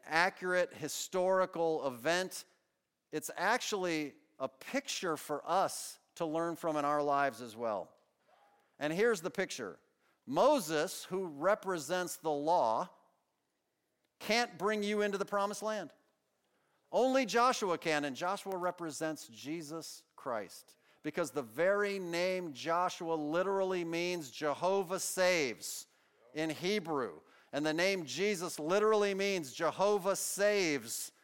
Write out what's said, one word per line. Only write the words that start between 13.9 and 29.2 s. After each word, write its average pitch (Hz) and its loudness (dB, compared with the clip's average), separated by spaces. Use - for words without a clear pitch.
can't 226 0
bring 208 0
you 208 0
into 202 0
the 190 -2
promised 202 -2
land. 208 -6
Only 262 4
Joshua 214 4
can, 151 2
and 139 -2
Joshua 185 -4
represents 160 -4
Jesus 147 -10
Christ, - -6
because 151 -4
the 143 -4
very 196 2
name 180 -2
Joshua 165 -2
literally 180 0
means 170 -2
Jehovah 175 0
saves 170 0
in 156 -2
Hebrew, 151 -2
and 147 0
the 156 2
name 180 2
Jesus 170 -2
literally 208 4
means 190 -2